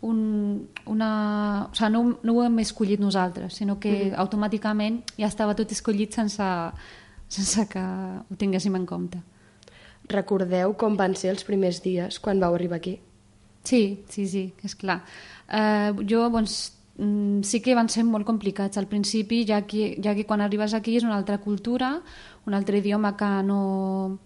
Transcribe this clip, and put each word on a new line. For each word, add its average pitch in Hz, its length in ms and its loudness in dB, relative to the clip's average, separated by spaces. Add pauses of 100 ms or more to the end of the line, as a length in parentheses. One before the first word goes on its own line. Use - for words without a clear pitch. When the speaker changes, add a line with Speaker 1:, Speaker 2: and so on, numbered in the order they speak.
Speaker 1:
un, 214 640 0 (180)
una... 214 840 0
o - 20 -16
sigui, 220 200 2
no, 240 280 2
no 226 140 2
ho 240 80 4
hem 233 160 4
escollit 208 400 0
nosaltres, 185 560 0
sinó 202 240 -2
que 202 320 0
Speaker 2:
Mhm. - 80 -6
Speaker 1:
automàticament 214 840 0 (160)
ja 214 100 0
estava 208 280 0
tot 220 160 -2
escollit 214 420 0
sense, 208 300 0 (840)
sense 196 400 0
que 190 100 -6
ho 185 560 -6
tinguéssim 190 400 0
en 185 100 0
compte. 180 320 -6 (920)
Speaker 2:
Recordeu 190 680 2
com 214 200 2
van 190 180 2
ser 185 160 -2
els 190 120 -4
primers 190 380 2
dies 180 380 -2
quan 190 200 2
vau 175 140 4
arribar 175 240 0
aquí? 180 220 -6 (640)
Speaker 1:
Sí, 202 460 2
sí, 202 180 -4
sí, 185 260 -4 (100)
és 196 120 -8
clar. 180 280 -2 (460)
Eh, 208 440 2 (120)
jo, 233 240 4
doncs, 220 440 -2 (240)
mm, 202 460 2
sí 220 180 0
que 254 140 4
van 233 120 4
ser 226 160 0
molt 220 220 2
complicats 202 520 -2
al 202 100 -2
principi, 214 580 0
ja 208 200 2
que, 208 380 -2
ja 208 100 2
que 208 120 -2
quan 208 160 0
arribes 208 320 0
aquí 226 240 0
és 240 60 2
una 220 120 2
altra 202 220 0
cultura, 240 640 -2 (440)
un 208 80 -2
altre 202 260 2
idioma 202 360 0
que 196 280 0
no 190 840 0